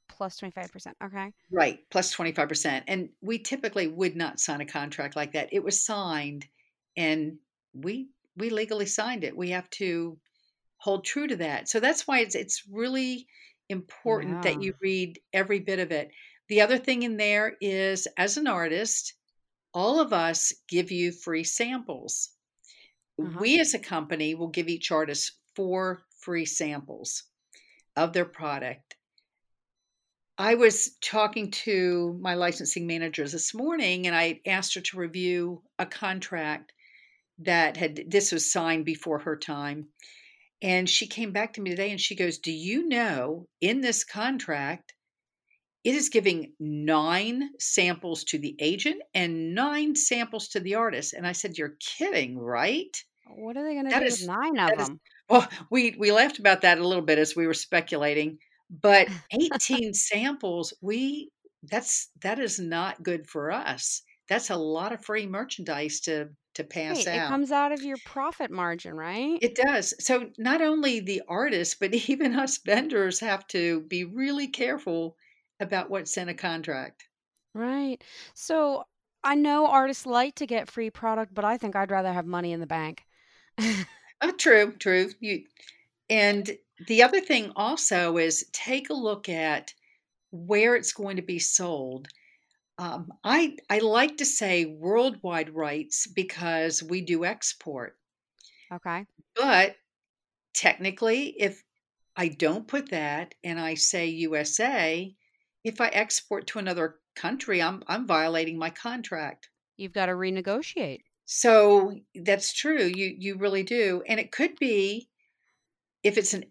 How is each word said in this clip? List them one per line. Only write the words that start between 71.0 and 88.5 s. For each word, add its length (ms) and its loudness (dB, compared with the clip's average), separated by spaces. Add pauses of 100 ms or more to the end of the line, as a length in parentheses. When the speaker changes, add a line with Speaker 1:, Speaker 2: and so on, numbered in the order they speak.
Speaker 2:
the 280 -4
artist, 520 0
but 120 2
<laughs> 160 2
even 300 2
us 200 0
vendors 600 2
have 280 -2
to 340 0
be 220 -4
really 440 -2
careful 680 -4 (440)
about 300 -2
what's 260 -4
in 120 -4
a 60 -6
contract. 760 -6 (460)
Speaker 1:
Right. 480 -4 (320)
So, 500 0 (380)
I 120 2
know 320 6
artists 400 4
like 300 2
to 100 -4
get 240 -2
free 200 -4
product, 440 -2
but 100 0
I 140 2
think 180 -4
I'd 140 0
rather 220 0
have 140 -2
money 260 -2
in 80 -4
the 60 -6
bank. 380 -6 (540)
<laughs> 60 0 (580)
Speaker 2:
Oh, 100 2
true, 440 4
true. 340 0 (100)
You, 240 -6 (640)
and 400 2 (360)
the 160 8
other 200 6
thing 340 0
also 640 2
is 340 2